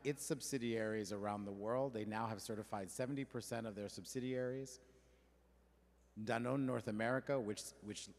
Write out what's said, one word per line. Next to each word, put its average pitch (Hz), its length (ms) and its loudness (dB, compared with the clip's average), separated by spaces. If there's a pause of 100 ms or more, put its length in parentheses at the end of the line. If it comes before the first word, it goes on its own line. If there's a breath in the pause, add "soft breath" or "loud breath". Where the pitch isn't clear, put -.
its 143 200 0
subsidiaries 113 840 2
around 104 340 0
the 101 80 -2
world. 120 400 2
They 110 120 0
now 110 220 2
have 110 140 -2
certified 104 500 -4
seventy 135 340 0
percent 117 420 -4
of 107 80 -4
their 101 160 -2
subsidiaries. 127 880 -2 (1400 soft breath)
Danone 120 360 4
North 127 260 2
America, 123 540 4
which, 104 220 -2 (200)
which 101 260 -6 (100)